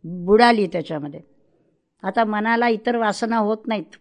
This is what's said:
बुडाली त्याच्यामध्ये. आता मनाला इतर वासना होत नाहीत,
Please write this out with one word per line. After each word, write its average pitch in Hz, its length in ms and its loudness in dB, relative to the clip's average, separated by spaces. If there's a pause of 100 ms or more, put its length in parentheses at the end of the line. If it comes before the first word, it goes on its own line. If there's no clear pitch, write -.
बुडाली 202 600 4
त्याच्यामध्ये. 156 540 -8 (800)
आता 202 220 0
मनाला 226 440 0
इतर 233 280 0
वासना 226 400 -2
होत 214 300 0
नाहीत, 214 340 -6